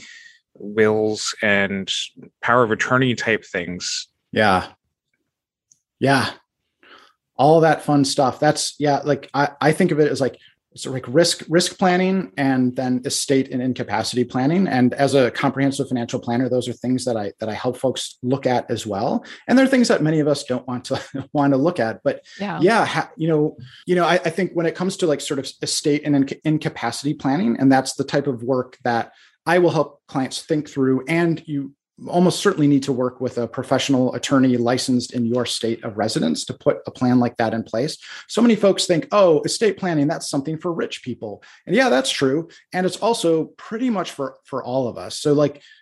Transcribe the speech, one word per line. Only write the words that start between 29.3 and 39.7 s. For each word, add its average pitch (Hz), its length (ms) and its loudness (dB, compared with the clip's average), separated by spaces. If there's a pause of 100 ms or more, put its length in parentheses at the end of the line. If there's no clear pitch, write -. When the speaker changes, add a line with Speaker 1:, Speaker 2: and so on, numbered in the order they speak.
Speaker 2:
I 170 140 2
will 175 120 4
help 147 360 -2
clients 131 340 -6
think 151 280 -4
through, 131 400 0
and 165 380 0
you 139 280 -6 (340)
almost 180 320 2
certainly 156 260 2
need 139 160 4
to 143 100 -4
work 123 280 -4
with 120 180 -4
a 117 80 -2
professional 127 680 0
attorney 127 420 2
licensed 120 560 0
in 120 120 -2
your 117 220 0
state - 380 -4
of 104 120 -10
residence 113 480 -2
to - 80 -10
put - 260 0 (100)
a - 20 -12
plan 123 300 2
like 120 160 0
that 110 180 0
in 113 80 -4
place. 131 340 -4 (300)
So - 160 0
many 233 140 6
folks 196 280 2
think, 170 280 0
"Oh, 175 300 4
estate 190 340 -2